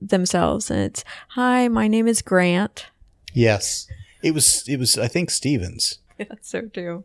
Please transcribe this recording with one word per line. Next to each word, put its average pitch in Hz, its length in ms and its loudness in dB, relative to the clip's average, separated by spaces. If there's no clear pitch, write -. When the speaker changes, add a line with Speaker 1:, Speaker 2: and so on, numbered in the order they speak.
Speaker 1:
themselves, 185 680 0
and - 100 -2
it's, - 240 -4
"Hi, 247 380 2
my 220 180 2
name 220 220 2
is 220 140 2
Grant." 180 640 2
Speaker 2:
Yes. 110 520 2
It 160 100 2
was, - 340 2
it 147 120 -2
was, 123 200 0
I 113 80 0
think, 170 240 -2
Stevens. 107 760 -2
Speaker 1:
<laughs> - 140 -20
Yeah, 208 80 -10
so - 220 -8
too. 175 420 -10